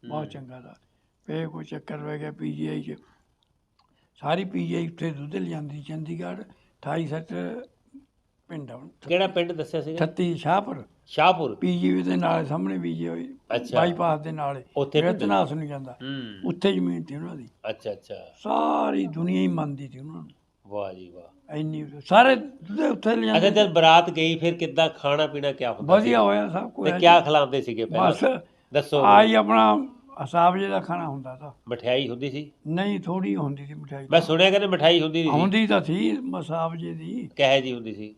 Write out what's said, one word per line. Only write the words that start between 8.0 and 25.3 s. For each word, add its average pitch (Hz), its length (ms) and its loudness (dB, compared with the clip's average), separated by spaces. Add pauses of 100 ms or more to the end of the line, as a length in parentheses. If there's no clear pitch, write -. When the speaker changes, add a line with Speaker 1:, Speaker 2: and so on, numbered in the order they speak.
Speaker 1:
ਪਿੰਡ 147 240 -12
ਆ 113 40 -14
ਹੁਣ। 135 120 -18 (200)
Speaker 2:
ਕਿਹੜਾ 180 200 2
ਪਿੰਡ 180 240 -2
ਦੱਸਿਆ 160 300 -6
ਸੀਗਾ? 160 160 -8
Speaker 1:
ਅਠੱਤੀ 170 400 -2
ਸ਼ਾਹਪੁਰ। 170 460 -2 (240)
Speaker 2:
ਸ਼ਾਹਪੁਰ। 156 480 2
Speaker 1:
ਪੀ 180 240 0
ਜੀ 185 160 2
ਆਈ 185 60 0
ਦੇ 180 140 0
ਨਾਲ 165 300 0
ਸਾਹਮਣੇ 95 340 -4
ਪੀ 170 140 -4
ਜੀ 82 120 -6
ਆਈ, 85 280 -8 (220)
Speaker 2:
ਅੱਛਾ। 240 220 -2
Speaker 1:
ਬਾਈਪਾਸ 170 420 0
ਦੇ 156 120 -10
ਨਾਲ 143 260 -6
ਹੀ। 127 60 -14 (140)
Speaker 2:
ਉੱਥੇ 143 220 0
Speaker 1:
ਜਿਹੜਾ 170 120 2
Speaker 2:
ਪਿੰਡ? 190 120 -4
Speaker 1:
ਧਨਾਸ 196 280 0
ਨੂੰ 151 160 -6
ਜਾਂਦਾ। 135 240 -12
Speaker 2:
ਹੂੰ। 127 420 -10 (120)
Speaker 1:
ਉੱਥੇ 196 280 0
ਜ਼ਮੀਨ 175 300 -2
ਸੀ - 120 -12
ਉਹਨਾਂ 165 200 -12
ਦੀ। 123 120 -16 (220)
Speaker 2:
ਅੱਛਾ, 110 220 -8
ਅੱਛਾ। 98 240 -14 (280)
Speaker 1:
ਸਾਰੀ 220 640 -2
ਦੁਨੀਆ 175 340 -2
ਹੀ 190 60 2
ਮੰਨਦੀ 147 400 -4
ਸੀ 131 120 -18
ਉਹਨਾਂ 151 160 -16
ਨੂੰ। 160 140 -16 (380)
Speaker 2:
ਵਾਹ 98 260 -8
ਜੀ 92 160 -18
ਵਾਹ। 90 460 -18
Speaker 1:
ਇੰਨੀ, 156 300 -6 (200)
ਸਾਰੇ 247 300 6
ਦੁੱਧ 214 440 -10
ਉੱਥੇ 233 360 0
ਲਿਜਾਂਦੇ 220 320 2
Speaker 2:
ਅੱਛਾ, 202 140 4
ਜਦ 208 60 6
Speaker 1:
ਸੀ। 170 60 -4
Speaker 2:
ਬਰਾਤ 165 360 8
ਗਈ 165 260 0
ਫਿਰ 170 180 0
ਕਿੱਦਾਂ 160 360 0
ਖਾਣਾ 147 380 0
ਪੀਣਾ 143 240 -4